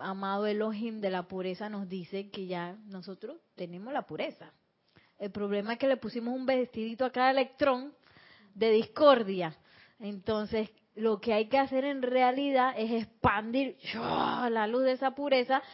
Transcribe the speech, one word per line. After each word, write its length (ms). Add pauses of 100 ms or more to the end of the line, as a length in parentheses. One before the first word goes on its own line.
amado 440
Elohim 540
de 100
la 140
pureza 460
nos 180
dice 420
que 180
ya 280 (120)
nosotros 500 (180)
tenemos 380
la 80
pureza. 500 (680)
El 140
problema 420
es 60
que 80
le 80
pusimos 400
un 100
vestidito 600
a 80
cada 180
electrón 640 (600)
de 160
discordia. 840 (460)
Entonces, 680 (260)
lo 260
que 100
hay 160
que 100
hacer 280
en 160
realidad 760
es 160
expandir, 880
¡shua!, 720
la 180
luz 160
de 80
esa 200
pureza, 520 (100)